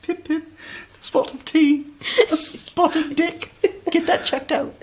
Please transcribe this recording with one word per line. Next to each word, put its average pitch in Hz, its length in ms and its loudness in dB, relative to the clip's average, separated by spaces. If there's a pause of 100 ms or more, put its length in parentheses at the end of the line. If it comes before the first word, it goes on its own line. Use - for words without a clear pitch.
Pip, - 240 -8
pip. 311 180 -2 (580)
Spot - 320 -2
of - 120 -16
tea. 294 400 4 (380)
A - 40 6
spot - 680 0
of 302 200 -2
dick. 339 360 -2 (400)
Get 339 160 2
that - 180 0
checked - 260 -4
out. - 320 -2